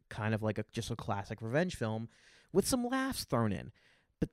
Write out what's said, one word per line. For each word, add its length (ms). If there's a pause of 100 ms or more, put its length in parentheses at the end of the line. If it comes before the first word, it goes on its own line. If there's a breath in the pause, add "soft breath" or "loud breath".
kind 260
of 80
like 160
a, 140
just 180
a 60
classic 460
revenge 340
film 320 (440 soft breath)
with 140
some 200
laughs 380
thrown 280
in." 200 (480)
But 120